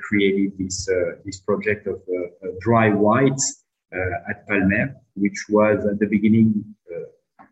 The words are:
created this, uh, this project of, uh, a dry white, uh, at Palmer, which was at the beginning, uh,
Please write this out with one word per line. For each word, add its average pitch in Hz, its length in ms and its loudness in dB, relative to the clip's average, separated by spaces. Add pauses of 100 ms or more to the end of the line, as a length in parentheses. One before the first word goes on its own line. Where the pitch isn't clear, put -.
created 98 500 0
this, 92 300 -6
uh, 87 360 -2
this 98 160 -14
project 101 460 -2
of, 92 100 -6 (120)
uh, 90 400 -8
a - 20 -8 (100)
dry 113 300 4
white, 107 520 2 (500)
uh, 90 380 -6
at - 160 -12
Palmer, 104 480 0 (200)
which 98 340 -4
was 104 360 4
at 101 140 0
the 104 80 0
beginning, 107 580 4 (300)
uh, - 580 -16